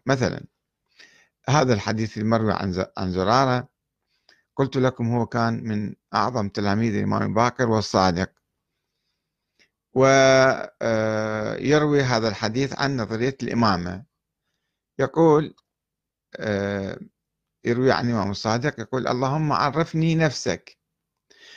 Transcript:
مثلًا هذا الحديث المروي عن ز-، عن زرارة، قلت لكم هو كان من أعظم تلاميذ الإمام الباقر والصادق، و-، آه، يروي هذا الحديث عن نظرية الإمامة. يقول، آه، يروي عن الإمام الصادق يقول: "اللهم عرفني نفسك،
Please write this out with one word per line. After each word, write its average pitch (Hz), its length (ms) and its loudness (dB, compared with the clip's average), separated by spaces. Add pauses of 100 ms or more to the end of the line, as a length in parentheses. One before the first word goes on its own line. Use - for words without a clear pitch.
مثلًا 127 400 -2 (1040)
هذا 131 240 2
الحديث 110 440 -4
المروي 110 360 0
عن 92 200 -4
ز-، 92 240 -4
عن 92 140 -4
زرارة، 123 580 2 (880)
قلت 135 220 -2
لكم 127 300 0
هو 117 180 0
كان 117 380 -2
من 107 320 -4 (180)
أعظم 104 360 0
تلاميذ 104 460 0
الإمام 101 280 -2
الباقر 113 460 0
والصادق، 95 640 2 (1600)
و-، 131 120 4 (760)
آه، 110 760 -2
يروي 147 460 2
هذا 117 260 0
الحديث 113 520 -2
عن 139 180 -2
نظرية 113 460 -4
الإمامة. 95 600 -2 (960)
يقول، 156 560 2 (800)
آه، 101 640 -4 (680)
يروي 120 260 2
عن 110 180 0
الإمام 101 220 -2
الصادق 117 480 -2
يقول: 117 280 -6
"اللهم 135 440 -2
عرفني 160 640 0
نفسك، 147 600 -2 (800)